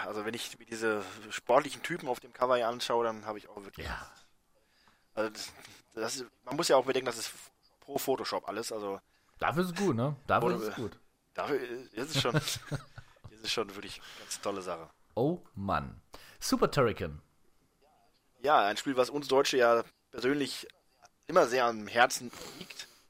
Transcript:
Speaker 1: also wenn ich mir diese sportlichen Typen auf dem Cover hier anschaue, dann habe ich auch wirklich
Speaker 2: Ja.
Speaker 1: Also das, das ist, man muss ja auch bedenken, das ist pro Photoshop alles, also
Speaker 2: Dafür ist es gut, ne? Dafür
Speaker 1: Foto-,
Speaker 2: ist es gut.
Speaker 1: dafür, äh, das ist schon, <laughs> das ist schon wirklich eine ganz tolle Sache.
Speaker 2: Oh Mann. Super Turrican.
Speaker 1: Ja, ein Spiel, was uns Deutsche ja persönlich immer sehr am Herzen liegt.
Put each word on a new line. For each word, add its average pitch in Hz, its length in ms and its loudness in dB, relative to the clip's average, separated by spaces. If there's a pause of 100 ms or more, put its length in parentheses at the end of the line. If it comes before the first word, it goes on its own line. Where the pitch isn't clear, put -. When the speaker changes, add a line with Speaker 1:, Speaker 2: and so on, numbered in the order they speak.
Speaker 1:
also 104 180 -4
wenn 113 100 -4
ich - 240 -10
mir 117 80 -20
diese 110 360 -2 (280)
sportlichen - 520 2
Typen 160 260 -6
auf 123 120 -4
dem 123 120 -20
Cover 127 240 2
hier 117 120 2
anschaue, 120 360 0
dann 110 220 -4
habe 107 120 -6
ich - 100 -20
auch 104 160 -16
wirklich - 220 -12
Speaker 2:
Ja. - 200 -8 (1080)
Speaker 1:
Also 110 160 -2
das, - 220 -14 (420)
das 113 220 -6
ist, 127 100 -10 (180)
man 143 120 -8
muss 165 120 0
ja 156 80 8
auch 127 100 6
bedenken, 131 200 0
das 117 120 -4
ist - 140 -8 (480)
pro - 180 -4
Photoshop 107 500 -2
alles, 101 240 -4
also 101 280 -6 (380)
Speaker 2:
Dafür 120 260 0
ist 185 80 -6
es 170 40 -8
gut, 180 200 2
ne? 139 200 0 (120)
Dafür 98 240 4
Speaker 1:
Foto-, - 100 -4
Speaker 2:
ist 107 80 -2
es 98 60 -8
gut. 107 220 -10 (360)
Speaker 1:
dafür, 117 260 -2
äh, 123 360 -10
das 135 140 -6
ist 147 120 0
schon, 123 100 2
<laughs> - 1000 -6
das 107 120 -20
ist 110 100 -4
schon 107 220 0
wirklich 101 260 -12
eine - 200 -18
ganz - 200 -12
tolle 101 220 -4
Sache. 87 260 -8 (280)
Speaker 2:
Oh 156 240 0 (140)
Mann. 80 460 -4 (400)
Super 233 300 2
Turrican. 95 500 0 (1200)
Speaker 1:
Ja, 131 260 6
ein 104 100 0
Spiel, 135 200 -4
was 123 140 4
uns 143 180 -6
Deutsche 135 300 4
ja 117 240 6 (280)
persönlich 131 560 -2 (600)
immer 160 200 6
sehr 123 200 4
am 110 220 -2
Herzen 120 420 4 (280)
liegt. - 300 -14 (220)